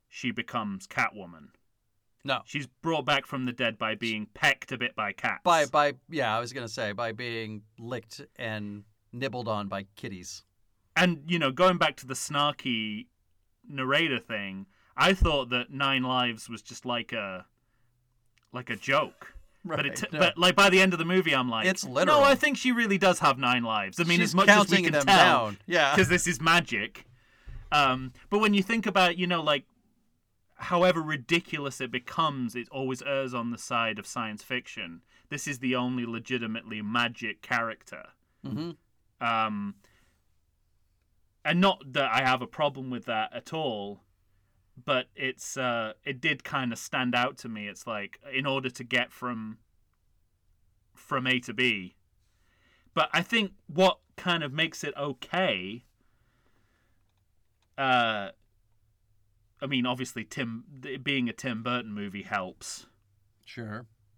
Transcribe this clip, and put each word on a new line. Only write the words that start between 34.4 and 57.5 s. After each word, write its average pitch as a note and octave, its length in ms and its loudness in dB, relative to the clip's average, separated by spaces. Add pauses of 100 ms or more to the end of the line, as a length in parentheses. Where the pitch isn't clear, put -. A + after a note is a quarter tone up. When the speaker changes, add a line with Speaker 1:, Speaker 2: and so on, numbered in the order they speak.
Speaker 1:
fiction. G2+ 600 -10 (280)
This D3 180 -8
is C#3 120 -6
the B2+ 160 -2
only B2 320 -2
legitimately A2+ 720 -6
magic A2+ 640 -4
character. - 640 -6 (360)
Speaker 2:
Mm-hmm. D3 280 -8 (520)
Speaker 1:
Um, G#2+ 520 -2 (1700)
and E3 140 2
not E3+ 320 2
that C3+ 180 2
I A#2 100 4
have B2+ 220 2
a A2+ 40 -10
problem C3+ 440 -4
with A#2+ 140 -8
that G#2+ 280 -2
at - 200 -12
all, G#2+ 500 -6 (800)
but C#3+ 320 -2
it's, - 420 -8
uh, A#2 360 -2 (100)
it C3+ 180 -6
did D3+ 220 -2
kinda B2+ 320 -4
stand B2+ 400 -4
out B2 240 0
to B2+ 100 -14
me. G#2 180 -10
It's G2 200 -14
like, G#2 320 -8 (120)
in C3 140 -2
order C3+ 240 -2
to B2+ 140 -14
get B2 280 -2
from, A2+ 460 -10 (1400)
from C3 320 -6
A B2+ 140 0
to B2 140 -12
B. G#2+ 420 -2 (960)
But D#3 200 0
I E3 80 2
think G#3 320 -2 (140)
what F3+ 320 2 (180)
kind E3+ 260 -2
of C#3 100 -6
makes D#3+ 300 -4
it D3 140 -6
okay, B2+ 880 -4 (1900)